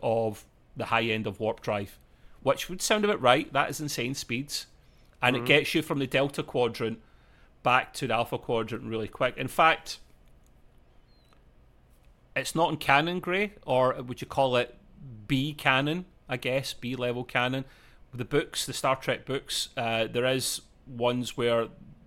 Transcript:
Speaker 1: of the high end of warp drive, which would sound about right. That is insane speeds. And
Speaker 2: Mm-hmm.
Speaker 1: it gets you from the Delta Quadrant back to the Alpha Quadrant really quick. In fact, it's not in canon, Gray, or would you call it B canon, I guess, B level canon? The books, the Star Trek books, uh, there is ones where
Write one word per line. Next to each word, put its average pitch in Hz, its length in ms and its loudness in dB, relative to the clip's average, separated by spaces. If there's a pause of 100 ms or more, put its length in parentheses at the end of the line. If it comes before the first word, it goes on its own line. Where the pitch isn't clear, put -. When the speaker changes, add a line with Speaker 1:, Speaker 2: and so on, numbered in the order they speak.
Speaker 1:
of 113 420 0 (320)
the 117 100 -6
high 117 180 2
end 110 220 0
of 101 120 -6
warp 107 220 -2
drive, 101 380 -4 (440)
which - 280 0
would 180 120 -8
sound 214 220 2
about 208 160 2
right. 127 320 4
That 139 180 2
is 139 100 -8
insane 139 340 -4
speeds. - 520 -6 (540)
And 123 160 4
Speaker 2:
Mm-hmm. 120 80 -4
Speaker 1:
it 123 40 -4
gets 143 260 6
you 160 80 4
from 151 180 -2
the 135 60 0
Delta 139 360 0
Quadrant 113 560 -2 (640)
back 123 320 4
to 139 120 -6
the 113 80 0
Alpha 120 240 -2
Quadrant 117 460 -2
really 110 240 -6
quick. 127 280 -2
In 131 120 -6
fact, - 500 2 (2250)
it's 131 200 -4
not 160 160 2
in 156 80 -2
canon, 165 420 2
Gray, 196 320 -2 (140)
or 127 260 4 (100)
would 123 180 -10
you 131 60 -8
call 131 300 0
it 120 180 0 (520)
B 143 260 0
canon, 147 540 0 (220)
I 127 80 -4
guess, 131 360 -4
B 127 240 -8
level 123 280 -4
canon? 127 400 -2 (500)
The 120 100 -6
books, - 420 -2
the 135 60 -10
Star 131 240 0
Trek - 300 -4
books, - 500 -4
uh, 113 300 0
there 120 200 -2
is 131 360 -2 (240)
ones 120 500 -2
where 117 320 2 (380)